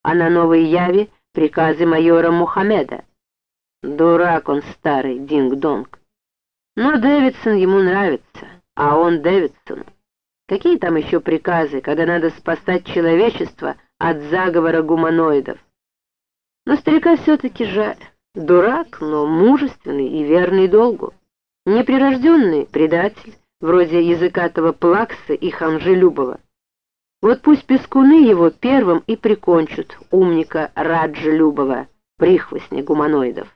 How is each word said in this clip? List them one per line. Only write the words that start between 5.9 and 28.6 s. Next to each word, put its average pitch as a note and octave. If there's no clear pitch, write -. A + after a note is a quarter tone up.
Но C4+
Дэвидсон C4
ему F#3+
нравится, F#3
а D3
он E3+
Дэвидсону. F3
Какие D4+
там E3
ещё D#3
приказы, D#3+
когда D3
надо E3+
спасать F3
человечество E3
от D#3+
заговора E3
гуманоидов? D#3+
Но D4
старика D#4+
всё-таки D4
жаль. G#3
Дурак, F3+
но D3+
мужественный E3
и D3+
верный F3+
долгу. G#3+
Неприрождённый B3+
предатель, E3+
вроде E3+
языкатого E3+
Плаксы F3+
и F3
Ханжи D#3+
Любова. D3
Вот A#3
пусть D4+
пескуны C4+
его E3+
первым A3